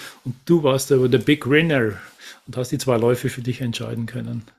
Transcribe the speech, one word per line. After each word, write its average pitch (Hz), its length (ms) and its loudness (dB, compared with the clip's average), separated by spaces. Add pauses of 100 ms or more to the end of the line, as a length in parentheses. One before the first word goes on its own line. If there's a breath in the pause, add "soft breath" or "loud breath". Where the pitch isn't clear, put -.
(240 loud breath)
Und 123 100 -8 (120)
du 170 180 4
warst 131 260 2
aber 127 180 4
der 123 100 4
Big 147 300 2
Winner 143 440 2 (560 loud breath)
und 127 80 -10
hast 127 160 -4
die 143 60 -4
zwei 123 180 2
Läufe 120 320 2
für 123 120 -8
dich 123 200 -6
entscheiden 117 460 -6
können. 117 360 -8 (160)